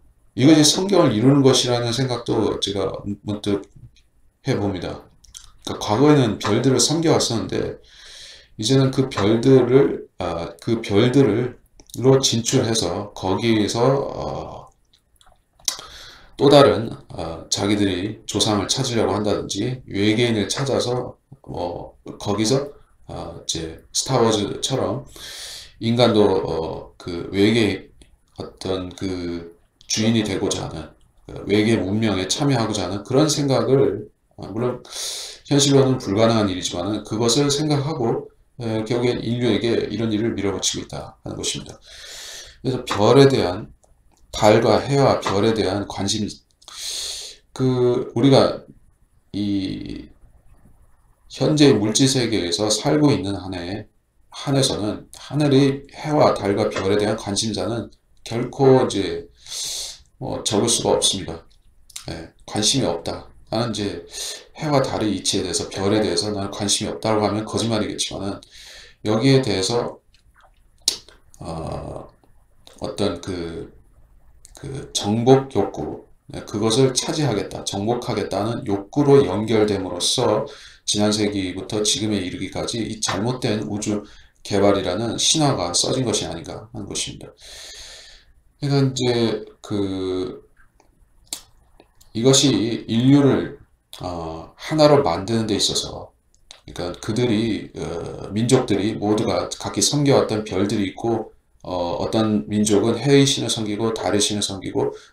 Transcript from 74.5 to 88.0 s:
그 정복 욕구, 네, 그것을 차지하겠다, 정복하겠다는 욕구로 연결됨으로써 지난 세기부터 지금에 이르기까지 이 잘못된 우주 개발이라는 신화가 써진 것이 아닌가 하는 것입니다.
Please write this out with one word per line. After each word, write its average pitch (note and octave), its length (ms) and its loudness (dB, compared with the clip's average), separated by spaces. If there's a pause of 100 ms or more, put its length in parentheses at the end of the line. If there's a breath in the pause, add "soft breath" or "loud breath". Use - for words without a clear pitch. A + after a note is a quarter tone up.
그 C3+ 360 -14
정복 A#2+ 640 4
욕구, - 500 -4 (220)
네, - 160 -14
그것을 A#2+ 500 2
차지하겠다, C#3 720 -2
정복하겠다는 G#2+ 1000 -4
욕구로 C3+ 600 4
연결됨으로써 G#2 1200 0 (400 loud breath)
지난 G#2 260 0
세기부터 G#2 720 -2
지금에 G#2 340 0
이르기까지 F2+ 640 -6
이 - 220 -6
잘못된 A2 680 -4
우주 G#2 340 -4 (400 loud breath)
개발이라는 G2 720 0
신화가 A2 560 2
써진 - 320 0
것이 G2+ 200 -2
아닌가 E2 480 -12
하는 G#2 140 -12
것입니다. - 400 -10 (1300 loud breath)